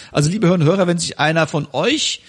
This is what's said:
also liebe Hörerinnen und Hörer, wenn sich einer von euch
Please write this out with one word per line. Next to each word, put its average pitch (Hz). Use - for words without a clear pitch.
also 147
liebe 196
Hörerinnen 170
und 165
Hörer, 190
wenn 175
sich 165
einer 156
von 151
euch 233